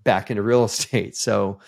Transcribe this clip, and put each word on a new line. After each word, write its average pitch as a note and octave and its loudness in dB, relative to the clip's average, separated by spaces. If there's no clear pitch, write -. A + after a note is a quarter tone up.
back G2 2
into G#2+ -2
real A#2+ 4
<laughs> - 2
estate? - -4
So, G2+ -2